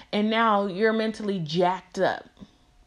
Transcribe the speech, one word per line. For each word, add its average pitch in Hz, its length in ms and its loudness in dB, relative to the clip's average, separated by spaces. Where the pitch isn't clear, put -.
and 208 200 0
now 220 340 2
you're 208 260 0
mentally 220 460 -2
jacked 180 640 -2
up. 147 280 0